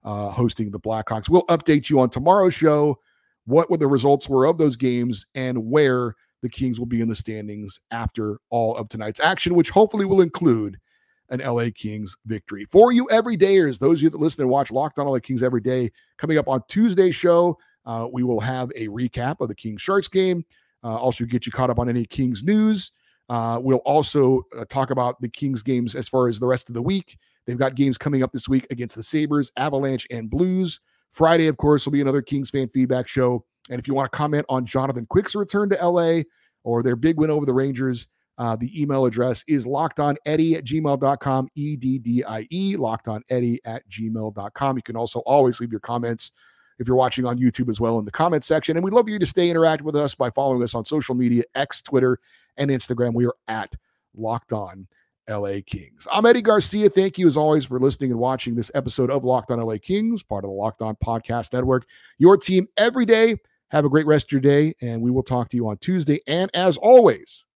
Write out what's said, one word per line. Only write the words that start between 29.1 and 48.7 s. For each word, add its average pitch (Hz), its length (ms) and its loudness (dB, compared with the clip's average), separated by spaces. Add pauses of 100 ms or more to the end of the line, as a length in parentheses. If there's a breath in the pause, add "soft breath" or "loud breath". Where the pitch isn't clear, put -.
Avalanche, 135 560 -4
and 113 180 -10
Blues. 180 500 -2 (300)
Friday, 165 380 4
of 143 80 0
course, 147 280 2
will 135 80 -4
be 143 100 2
another 135 200 0
Kings 139 280 -6
fan 135 180 -4
feedback 127 400 0
show. 123 360 0 (240)
And 123 120 -8
if - 80 -12
you 139 60 -2
wanna 135 160 -2
comment 147 380 -2
on 131 160 -2
Jonathan 127 420 -4
Quick's - 280 0
return 202 360 -2
to 190 100 0
L 175 200 2
A 165 240 2 (380)
or 117 220 -2
their 123 100 2
big 156 220 0
win 156 140 2
over 151 140 0
the 135 100 0
Rangers, 131 520 -2 (320)
uh, 120 160 -2
the 123 260 -6
email 135 260 2
address 120 420 -2
is 139 180 0
lockedoneddie 151 880 0
at 139 80 -8
gmail 143 360 -2
dot 139 200 0
com, 131 340 -2
E 151 200 -6
D 131 240 -4
D 120 240 -2
I 110 280 -8
E, 196 260 -2
lockedoneddie 117 880 -4
at 113 240 -14
gmail 110 460 -8
dot 101 180 -12
com. 135 240 -2
You 117 60 -8
can 113 120 -12
also 117 260 -6
always 131 380 4
leave 117 140 -6
your 107 80 -6
comments 120 520 -6 (460 soft breath)
if 120 80 -6
you're 127 120 4
watching 127 260 2
on 123 140 -2
YouTube 123 320 0
as 104 100 -4
well 117 180 0
in 107 60 -4
the 104 60 -10
comments 160 360 0
section. 160 300 0